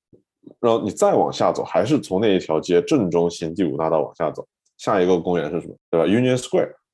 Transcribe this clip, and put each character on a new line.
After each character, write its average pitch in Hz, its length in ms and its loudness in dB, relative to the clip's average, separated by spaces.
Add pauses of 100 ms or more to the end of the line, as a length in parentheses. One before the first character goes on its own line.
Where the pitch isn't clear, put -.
(600)
然 117 140 2
后 113 80 2
你 101 100 -4
再 202 220 2
往 101 180 2
下 95 200 0
走， 73 120 -6
还 90 220 0
是 135 140 2
从 92 200 -4
那 104 160 2
一 90 40 2
条 78 200 -2
街 87 220 2
正 120 280 0
中 85 200 2
心 82 240 -8
第 95 100 -2
五 67 140 -2
大 80 120 -2
道 78 120 2
往 - 140 -8
下 78 160 -4
走， - 140 -14 (320)
下 107 240 0
一 90 60 4
个 92 120 4
公 87 180 -2
园 73 120 -2
是 82 120 -4
什 - 60 -18
么？ - 80 -16 (140)
对 85 100 0
吧？ 80 60 4
Union 123 320 2
Square - 360 -2 (200)